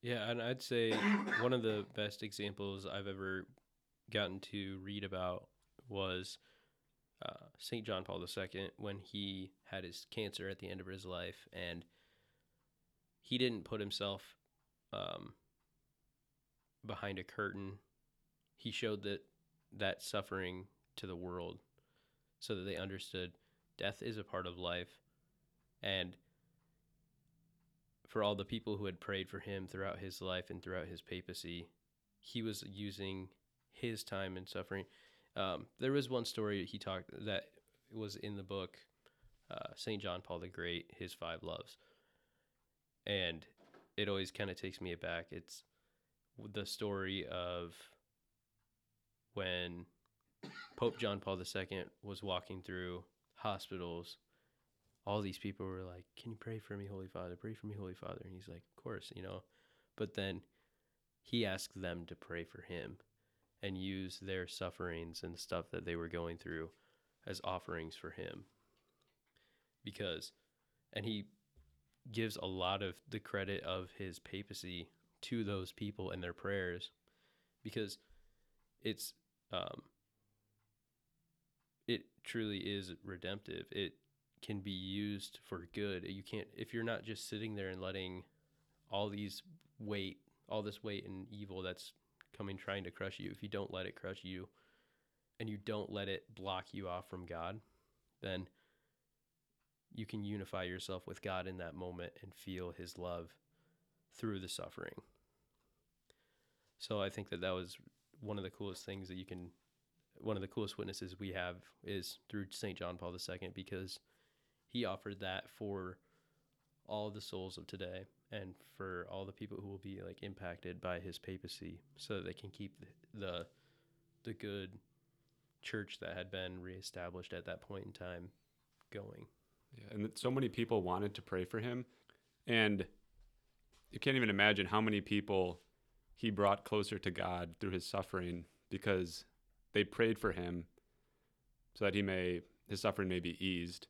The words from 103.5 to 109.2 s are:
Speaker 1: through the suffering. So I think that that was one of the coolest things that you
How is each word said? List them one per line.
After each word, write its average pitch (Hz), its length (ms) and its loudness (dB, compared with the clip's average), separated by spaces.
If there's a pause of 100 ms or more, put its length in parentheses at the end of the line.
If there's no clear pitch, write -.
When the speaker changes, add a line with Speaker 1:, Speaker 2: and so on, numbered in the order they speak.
Speaker 1:
through 104 240 0
the 92 80 -6
suffering. - 460 -6 (1900)
So 107 220 2
I 98 80 4
think 98 200 -4
that 87 120 0
that 92 100 4
was 90 260 -2 (440)
one 104 160 -2
of 98 60 -2
the 92 60 -2
coolest 98 360 -6
things 98 240 -4
that 92 80 -4
you 92 80 -6